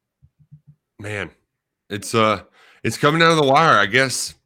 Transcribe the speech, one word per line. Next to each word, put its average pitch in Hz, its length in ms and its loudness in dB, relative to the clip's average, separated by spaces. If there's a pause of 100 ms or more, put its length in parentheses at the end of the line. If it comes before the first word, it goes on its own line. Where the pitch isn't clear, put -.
(1000)
Man, 98 320 -12 (580)
it's, 104 260 -10
uh, 110 280 0 (400)
it's 113 140 -6
coming 147 220 0
down 165 160 4
to 156 60 0
the 139 60 0
wire. 139 300 4
I 101 100 2
guess 127 480 -4 (100)